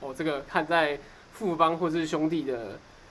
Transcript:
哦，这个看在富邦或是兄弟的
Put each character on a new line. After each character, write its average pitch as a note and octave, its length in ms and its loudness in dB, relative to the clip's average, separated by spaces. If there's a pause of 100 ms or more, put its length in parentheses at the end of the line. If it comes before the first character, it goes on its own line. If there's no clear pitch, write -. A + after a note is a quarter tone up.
哦， C3+ 160 -8
这 E3 80 -4
个 D3 180 0
看 D#3 240 0
在 D#3 320 2 (340)
富 F3+ 240 -2
邦 E3 200 4
或 E3 140 0
是 E3 160 0
兄 D#3 240 0
弟 D#3+ 140 0
的 A#2 340 -6 (320)